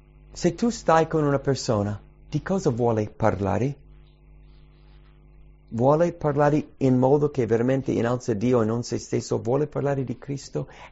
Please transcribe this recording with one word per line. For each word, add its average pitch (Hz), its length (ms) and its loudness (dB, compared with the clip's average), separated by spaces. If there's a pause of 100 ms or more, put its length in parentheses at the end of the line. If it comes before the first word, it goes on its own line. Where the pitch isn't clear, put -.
(340)
Se 170 220 0
tu 240 140 0
stai 160 380 2
con 160 160 0
una 139 160 2
persona, 107 600 -2 (260)
di 147 140 -4
cosa 185 300 0
vuole 113 360 0
parlare? 101 680 -2 (1900)
Vuole 147 460 2
parlare 147 640 0
in 131 200 4
modo 143 320 4
che 127 160 -2
veramente 123 460 0
innalza 117 420 -2
Dio 117 300 2
e - 20 2
non 113 160 -2
se 117 160 -6
stesso? 120 440 -4
Vuole 135 260 -2
parlare 139 360 -4
di 123 140 -8
Cristo? 143 520 -10 (220)